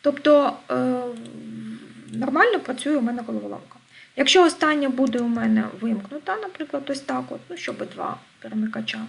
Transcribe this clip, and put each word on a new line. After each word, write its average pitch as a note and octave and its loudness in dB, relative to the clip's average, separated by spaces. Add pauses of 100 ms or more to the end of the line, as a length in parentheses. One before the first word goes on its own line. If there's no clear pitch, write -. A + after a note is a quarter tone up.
Тобто, C#4+ 4 (140)
е, B3+ 0 (1120)
нормально C#4+ 2
працює C#4 -2
у C4+ 2
мене A#3+ -2
головоломка. G#3 -10 (400)
Якщо C#4 6
остання D4+ 2
буде B3+ 2
у A#3+ 0
мене A3+ 4 (160)
вимкнута, A3+ -4
наприклад, D#4 -6
ось C4+ -4
так B3+ -4
от, - -10
ну, F4+ -12
щоб - -8
два - -8 (200)
перемикача A3 -4